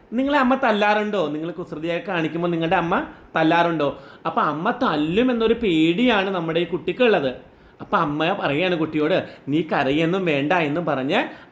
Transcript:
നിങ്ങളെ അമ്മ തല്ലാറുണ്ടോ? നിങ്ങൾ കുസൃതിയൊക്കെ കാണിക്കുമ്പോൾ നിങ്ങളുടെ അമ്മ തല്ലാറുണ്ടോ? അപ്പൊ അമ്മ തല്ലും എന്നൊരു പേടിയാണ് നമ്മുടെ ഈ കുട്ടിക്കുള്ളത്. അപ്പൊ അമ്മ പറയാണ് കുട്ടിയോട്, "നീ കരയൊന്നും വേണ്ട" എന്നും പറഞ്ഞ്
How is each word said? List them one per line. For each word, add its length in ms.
നിങ്ങളെ 260
അമ്മ 160
തല്ലാറുണ്ടോ? 760
നിങ്ങൾ 220
കുസൃതിയൊക്കെ 600
കാണിക്കുമ്പോൾ 360
നിങ്ങളുടെ 280
അമ്മ 300
തല്ലാറുണ്ടോ? 600
അപ്പൊ 140
അമ്മ 300
തല്ലും 600
എന്നൊരു 240
പേടിയാണ് 760
നമ്മുടെ 300
ഈ 40
കുട്ടിക്കുള്ളത്. 720
അപ്പൊ 160
അമ്മ 360
പറയാണ് 440
കുട്ടിയോട്, 520
"നീ 140
കരയൊന്നും 640
വേണ്ട" 280
എന്നും 320
പറഞ്ഞ് 440